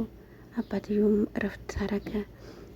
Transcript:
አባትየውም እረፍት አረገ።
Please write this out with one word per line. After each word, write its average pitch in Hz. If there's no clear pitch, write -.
አባትየውም 208
እረፍት -
አረገ። 202